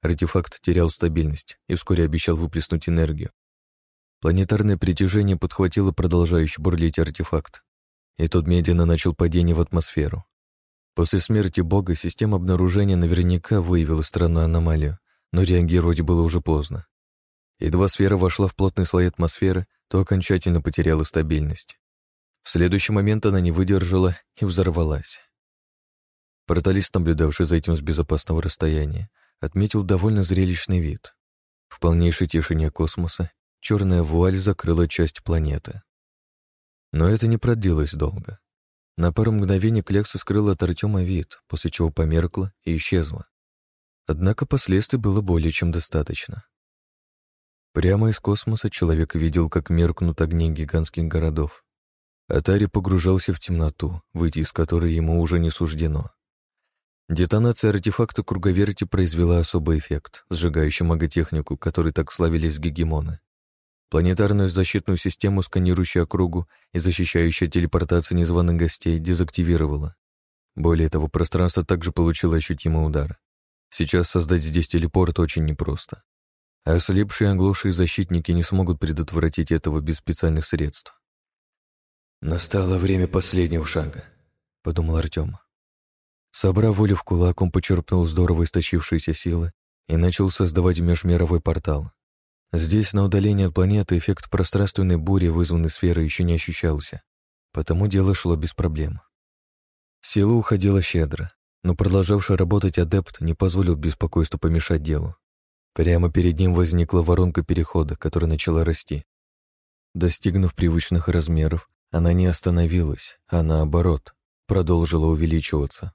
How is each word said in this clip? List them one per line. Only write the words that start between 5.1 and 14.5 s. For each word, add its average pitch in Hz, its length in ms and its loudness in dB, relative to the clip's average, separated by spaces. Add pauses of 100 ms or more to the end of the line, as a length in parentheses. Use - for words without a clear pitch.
подхватило 92 560 0
продолжающий 85 680 0
бурлить 82 380 0
артефакт, 78 640 -4 (540)
и 82 100 0
тот 80 200 0
медленно 85 380 4
начал 82 300 0
падение 85 400 2
в 82 60 0
атмосферу. - 640 -2 (680)
После 85 280 0
смерти 101 400 0
бога 90 340 0
система 104 400 -2
обнаружения 92 600 2
наверняка 87 640 0
выявила 82 400 0
странную 82 440 0
аномалию, 80 540 0 (320)